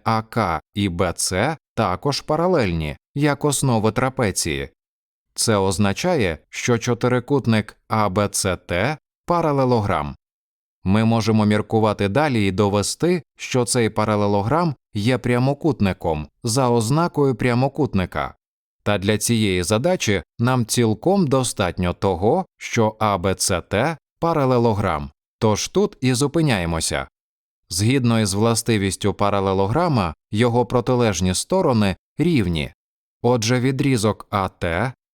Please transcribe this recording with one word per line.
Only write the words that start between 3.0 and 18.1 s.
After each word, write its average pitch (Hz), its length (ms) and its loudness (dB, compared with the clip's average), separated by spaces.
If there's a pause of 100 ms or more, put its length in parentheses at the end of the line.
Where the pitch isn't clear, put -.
як 143 300 0
основи 120 460 0
трапеції. 95 800 -2 (640)
Це 107 240 0
означає, 98 800 0 (120)
що - 280 -2
чотирикутник 120 1000 0 (100)
А 110 220 0
Б 101 180 0
Ц 92 300 -2
Т 113 400 -2 (280)
паралелограм. 123 880 0 (680)
Ми 107 220 2
можемо 113 400 2
міркувати 104 640 2
далі 117 380 0
і 95 40 0
довести, 104 720 0 (140)
що 123 280 -2
цей 113 240 0
паралелограм 107 840 0 (180)
є 113 240 0
прямокутником 120 1080 -2 (160)
за 123 260 0
ознакою 135 680 0
прямокутника. 120 1000 -2 (480)